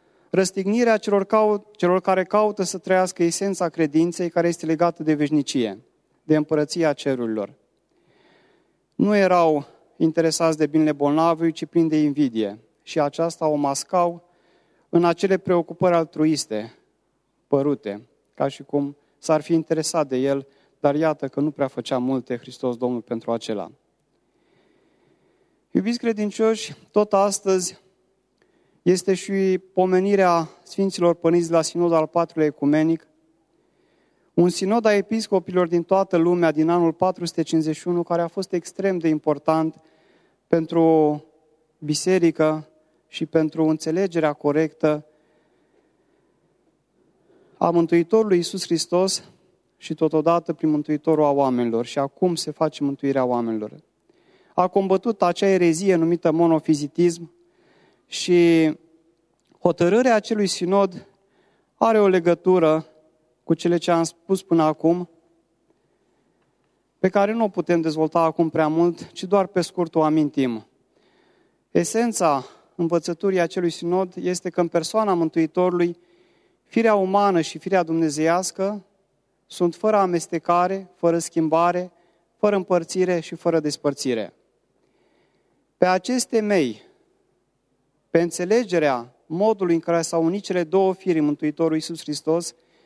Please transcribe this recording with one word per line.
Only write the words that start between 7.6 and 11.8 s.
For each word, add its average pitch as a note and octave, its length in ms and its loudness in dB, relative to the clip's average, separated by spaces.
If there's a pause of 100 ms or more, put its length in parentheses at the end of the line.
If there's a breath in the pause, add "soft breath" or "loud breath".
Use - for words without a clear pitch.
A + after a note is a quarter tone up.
Nu G#3 200 0
erau F3 500 2 (320 soft breath)
interesați D#3+ 600 0
de D3+ 100 0
binele D3+ 240 2
bolnavului, D#3+ 600 0
ci D#3 140 -10
plini D#3+ 240 0